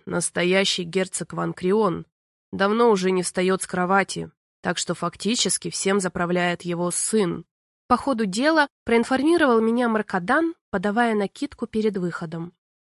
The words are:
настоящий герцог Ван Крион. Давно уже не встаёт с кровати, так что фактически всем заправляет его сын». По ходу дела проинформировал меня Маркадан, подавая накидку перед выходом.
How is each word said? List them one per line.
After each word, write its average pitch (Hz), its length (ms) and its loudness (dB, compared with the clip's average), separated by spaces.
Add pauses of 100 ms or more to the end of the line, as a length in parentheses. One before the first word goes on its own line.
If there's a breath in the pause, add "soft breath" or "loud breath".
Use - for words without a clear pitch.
настоящий 180 760 0
герцог 180 500 -4
Ван 170 180 -4
Крион. 180 540 0 (440)
Давно 214 400 2
уже 185 200 2
не 185 120 0
встаёт 185 400 0
с - 40 -8
кровати, 180 640 -2 (320)
так 175 160 -2
что - 160 -4
фактически 180 760 -2
всем 196 300 0
заправляет 175 640 -2
его 175 280 -2
сын». 175 540 -2 (440)
По 247 80 4
ходу 226 300 -2
дела 285 420 2 (160)
проинформировал 262 760 4
меня 233 280 2
Маркадан, 226 640 0 (160)
подавая 208 440 0
накидку 214 520 -4
перед 214 300 -2
выходом. 170 580 -6 (260)